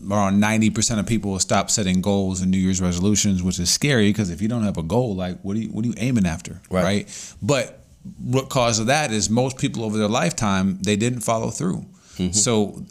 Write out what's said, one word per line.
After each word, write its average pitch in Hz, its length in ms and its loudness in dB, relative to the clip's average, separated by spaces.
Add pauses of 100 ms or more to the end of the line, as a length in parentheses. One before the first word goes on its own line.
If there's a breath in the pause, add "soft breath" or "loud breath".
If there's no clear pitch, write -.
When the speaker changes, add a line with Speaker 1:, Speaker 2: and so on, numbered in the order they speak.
(120)
Speaker 1:
around 101 280 2
ninety 110 300 4
percent 113 300 0
of 92 80 -2
people 104 240 0
will 95 80 -2
stop 98 320 0
setting 92 300 2
goals 95 400 0
and 92 100 2
New 95 80 4
Year's 92 200 2
resolutions, 92 600 2
which 90 180 0
is 87 120 0
scary, 113 420 2
'cause 101 160 0
if 85 140 -4
you 110 40 0
don't 117 160 -2
have 95 140 -2
a 82 60 -4
goal, 104 320 -2
like, 90 260 -6
what 98 160 -4
are - 20 -2
you, 110 100 -6
what 110 140 -4
are 123 40 -2
you 113 100 -4
aiming 131 300 2
after, - 420 -6
Speaker 2:
Right. 92 140 0
Speaker 1:
right? - 580 -4
But 123 420 -2 (360)
what 127 300 -2
causes 117 360 2
that 143 260 2
is 101 180 0
most 123 280 0
people 113 260 -4
over 107 140 -4
their 107 100 2
lifetime, 101 760 0
they 104 120 2
didn't 120 260 0
follow 117 280 -2
through. 139 360 -4 (320 loud breath)
Speaker 2:
Mm-hmm. 90 140 -2
Speaker 1:
So, 107 600 0